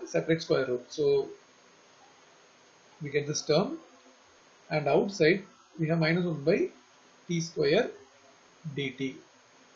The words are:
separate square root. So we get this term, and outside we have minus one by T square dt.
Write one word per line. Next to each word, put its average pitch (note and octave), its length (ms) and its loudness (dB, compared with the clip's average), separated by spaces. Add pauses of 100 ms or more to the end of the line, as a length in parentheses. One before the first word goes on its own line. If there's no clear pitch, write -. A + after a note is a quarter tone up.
separate E3 360 0
square C#3 240 2
root. B2 240 -4
So C#3+ 380 2 (1700)
we C#3+ 80 -10
get C#3+ 180 0
this D3 140 -4
term, G#3 360 2 (920)
and D3+ 180 -2
outside E3+ 560 2 (360)
we D#3+ 100 0
have E3 100 0
minus E3 260 2
one D3+ 240 -4
by G3+ 80 4 (720)
T E3+ 140 -2
square D#3 480 0 (840)
dt. C3+ 400 -6 (600)